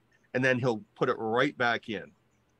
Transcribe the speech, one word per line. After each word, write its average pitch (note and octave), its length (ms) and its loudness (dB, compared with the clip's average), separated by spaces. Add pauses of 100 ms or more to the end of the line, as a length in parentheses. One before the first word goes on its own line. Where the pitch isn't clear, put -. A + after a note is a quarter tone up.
(320)
And B2+ 100 0
then C3 160 4
he'll A2+ 240 0 (140)
put C3 140 0
it - 80 -2
right A#2+ 400 0
back A#2 320 -2
in. F2 200 -8 (500)